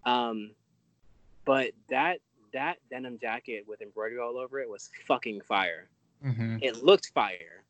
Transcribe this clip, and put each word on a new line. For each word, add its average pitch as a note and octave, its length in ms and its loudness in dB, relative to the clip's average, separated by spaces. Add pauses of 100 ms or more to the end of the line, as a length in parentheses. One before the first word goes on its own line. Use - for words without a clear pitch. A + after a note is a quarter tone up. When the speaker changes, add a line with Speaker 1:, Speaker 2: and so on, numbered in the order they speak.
Speaker 1:
Um, A#2 460 0 (920)
but C3+ 260 2 (180)
that, D3+ 300 2 (340)
that D3+ 240 -4 (140)
denim B2+ 260 -10
jacket A2+ 500 -6
with G#2+ 140 -12
embroidery G#2+ 380 -8
all A#2+ 180 -4
over C3 220 -8
it B2 100 -8
was G2+ 200 -14 (180)
fucking A#2 340 0
fire. F#2 460 0 (360)
Speaker 2:
Mm-hmm. A2+ 380 -2
Speaker 1:
It A#2 220 -2
looked F#3 300 8
fire. F2+ 560 -2